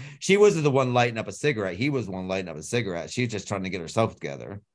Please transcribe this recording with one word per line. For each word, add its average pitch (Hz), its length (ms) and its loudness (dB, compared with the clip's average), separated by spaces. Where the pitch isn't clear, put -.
she - 180 2
wasn't 202 280 6
the 147 80 4
one 127 240 2
lighting 120 240 2
up 98 80 -4
a 101 40 -6
cigarette. 104 440 -2
He 127 160 -2
was 123 160 -2
the 98 40 -8
one 92 160 -6
lighting 92 220 -2
up 76 80 -10
a 78 60 -12
cigarette. 95 480 -4
She - 100 -2
was 120 100 -2
just 101 160 -8
trying 98 160 -4
to 95 60 -6
get 90 120 -6
herself 107 340 0
together. 71 480 -12